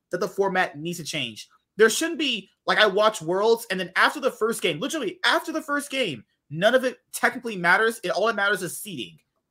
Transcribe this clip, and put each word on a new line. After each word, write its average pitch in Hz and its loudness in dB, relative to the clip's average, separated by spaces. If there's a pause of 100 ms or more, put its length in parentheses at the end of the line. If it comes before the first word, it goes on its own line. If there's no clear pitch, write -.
(100)
that 180 -4
the 196 -2
format 185 0
needs 170 -6
to 165 -12
change. 127 -8 (280)
There 220 6
shouldn't 320 -2
be, 240 -4 (160)
like, 180 2
I 214 8
watch 214 2
Worlds, 208 2
and 190 -2
then 175 -6
after 233 2
the 254 0
first 220 -4
game, 165 0
literally 269 -4
after 320 0
the 311 -4
first 285 -4
game, 185 -4 (260)
none 185 2
of 254 4
it 247 -2 (140)
technically 240 -2
matters. 196 2
It, 180 -2
all 180 2
it 220 0
matters 202 0
is 160 -8
seeding. 110 -10 (320)